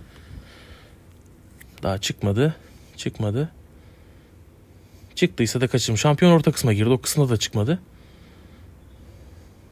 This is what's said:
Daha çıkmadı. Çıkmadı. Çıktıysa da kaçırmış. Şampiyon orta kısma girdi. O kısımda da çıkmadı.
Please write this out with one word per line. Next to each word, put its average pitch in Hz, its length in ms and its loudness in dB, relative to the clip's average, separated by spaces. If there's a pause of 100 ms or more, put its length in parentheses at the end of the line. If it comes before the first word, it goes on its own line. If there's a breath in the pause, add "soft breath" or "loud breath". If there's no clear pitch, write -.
(1800 loud breath)
Daha 98 140 -4
çıkmadı. 117 580 -2 (420 soft breath)
Çıkmadı. 110 520 -6 (1700 soft breath)
Çıktıysa 120 460 -2
da 127 60 0
kaçırmış. 113 340 -2
Şampiyon 151 300 4
orta 165 200 4
kısma 117 220 0
girdi. 110 160 2
O 127 80 4
kısımda 139 320 -2
da 113 80 2
çıkmadı. 110 420 -2 (1900 soft breath)